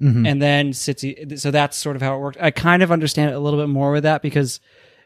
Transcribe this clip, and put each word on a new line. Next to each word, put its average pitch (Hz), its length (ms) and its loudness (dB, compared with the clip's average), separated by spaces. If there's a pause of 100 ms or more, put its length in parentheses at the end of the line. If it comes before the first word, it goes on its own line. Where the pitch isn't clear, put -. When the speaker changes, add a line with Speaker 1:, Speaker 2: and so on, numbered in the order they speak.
Speaker 1:
Mm-hmm. 120 260 4
Speaker 2:
And 143 160 0
then 143 280 2
Tsitsi-, 139 680 -8
so 143 120 -4
that's 143 260 0
sort 143 200 -6
of 127 60 -8
how 135 140 -2
it 139 40 -8
worked. 139 200 -10
I 160 120 2
kind 175 300 2
of 170 100 2
understand 151 400 0
it - 20 -6
a 139 60 -6
little 147 200 0
bit 147 80 -2
more 139 240 0
with 147 120 0
that 156 180 0
because, 139 380 -2 (460)